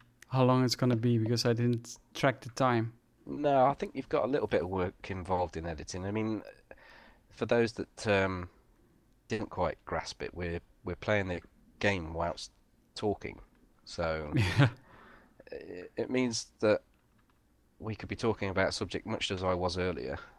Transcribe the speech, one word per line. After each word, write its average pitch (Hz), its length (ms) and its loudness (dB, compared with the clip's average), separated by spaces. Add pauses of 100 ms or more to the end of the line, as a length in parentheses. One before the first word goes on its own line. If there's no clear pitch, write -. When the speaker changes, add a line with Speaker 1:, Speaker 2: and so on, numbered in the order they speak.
(360)
Speaker 1:
how 131 80 6
long 127 200 6
it's 123 120 2
gonna 123 200 2
be, 117 220 4
because 113 280 2
I 120 80 4
didn't 120 440 0 (160)
track 135 280 0
the - 80 -12
time. 117 440 0 (340)
Speaker 2:
No, 139 380 4
I 139 80 4
think - 220 -8
you've 131 140 -8
got - 160 2
a - 20 0
little 135 200 0
bit 95 160 2
of 90 60 -4
work 92 400 -4
involved 90 480 -2
in 82 100 -6
editing. 85 380 -8
I 101 60 -4
mean, 110 300 -2 (880)
for - 140 -4
those 117 280 4
that, - 340 -6
um, 95 420 2 (800)
didn't - 220 -4
quite 90 360 -2
grasp - 360 -6
it. - 120 -8
We're, 85 260 -4 (240)
we're 87 120 -4
playing 104 340 0
the 87 120 -4 (380)
game 156 340 0
whilst - 380 -4 (440)
talking, - 440 -6 (460)
so 80 460 -4
Speaker 1:
<laughs> - 40 -2
Yeah. 104 340 4 (840)
Speaker 2:
it, 90 460 -12
it 117 120 -4
means 123 380 0 (120)
that 107 220 4 (1000)
we 107 160 -8
could - 140 -12
be 104 60 -4
talking 101 340 0
about 95 200 2
a - 20 -4
subject - 340 -6
much 107 260 -4
as 92 120 -4
I 92 100 2
was 90 240 -2
earlier. 76 400 -4 (220)